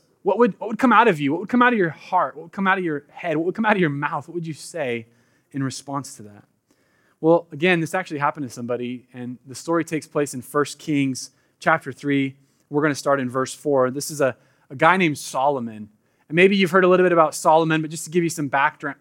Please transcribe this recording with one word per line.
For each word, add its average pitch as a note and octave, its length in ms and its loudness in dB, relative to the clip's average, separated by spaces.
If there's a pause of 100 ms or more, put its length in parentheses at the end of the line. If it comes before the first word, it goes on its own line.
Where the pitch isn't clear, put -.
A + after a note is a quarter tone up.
(240)
What G3+ 160 0
would, A#3 200 2
what G#3 80 -8
would A3+ 120 -6
come B3 120 4
out A3 160 6
of E3 120 4
you? C#3 120 0
What E3+ 100 -4
would G#3+ 80 -10
come B3 120 2
out B3 120 4
of A3 60 2
your E3+ 100 2
heart? D3+ 460 -2
What D#3 80 -16
would E3+ 80 -20
come G3 140 -6
out F#3+ 140 2
of F#3 40 -4
your D3+ 280 -4
head? D#3+ 260 -4
What E3 80 0
would F#3 100 -2
come A3+ 100 -4
out G#3+ 80 4
of G3 80 2
your D#3 100 2
mouth? C#3+ 360 -6
What E3 60 -14
would E3 140 -8
you D#3+ 60 -8
say B2 520 -6 (460)
in C#3 100 -6
response C#3 540 -8
to A2 80 -20
that? G#2 220 -20 (760)
Well, E3 320 4
again, E3 300 2
this D3+ 120 -4
actually F3+ 240 -6
happened D3 300 -2
to A2+ 60 -16
somebody, B2 600 -8
and B2 320 -12
the C3 80 -20
story E3 300 -2
takes D#3 240 -8
place D3 260 -4
in B2+ 80 -10
First - 380 -4
Kings C#3 500 -2 (300)
chapter D#3+ 320 0
three. C#3 440 -2 (360)
We're D3 100 0
gonna D3 140 2
start C#3 240 0
in B2+ 100 -4
verse B2+ 240 -4
four. C3 380 0
This C#3 180 -8
is C#3+ 120 -6
a, B2+ 140 2 (360)
a C#3 40 -14
guy E3 220 6
named D#3 220 0
Solomon. A#2+ 680 -4 (400)
And D#3 80 -6
maybe F#3+ 180 6
you've F#3 160 2
heard F#3 140 4
a - 20 4
little F3+ 160 6
bit F3+ 80 4
about D#3+ 240 4
Solomon, D#3+ 460 2
but D#3 100 -8
just E3 140 -12
to D#3+ 40 -14
give F3 140 0
you E3+ 60 -2
some D3 200 -6
backdra-, C#3+ 520 -2